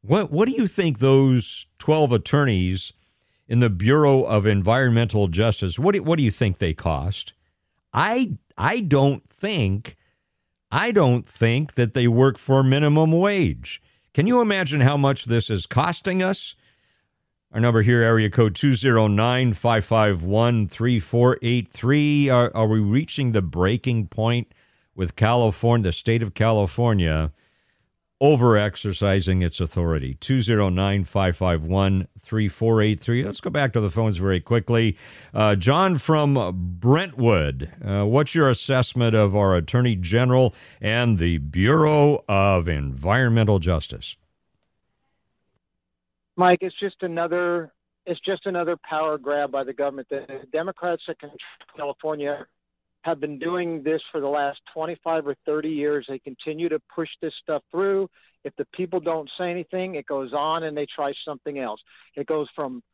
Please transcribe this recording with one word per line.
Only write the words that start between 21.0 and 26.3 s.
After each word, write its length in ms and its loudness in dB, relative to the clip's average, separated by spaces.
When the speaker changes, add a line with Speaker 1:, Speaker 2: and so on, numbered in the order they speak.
Speaker 1:
eight 280 -2
three. 580 2
Are, 260 2
are 120 2
we 120 2
reaching 520 0
the 120 2
breaking 640 0
point 460 -2
with 200 -4
California, 680 2
the 100 0
state 300 -2
of 120 -8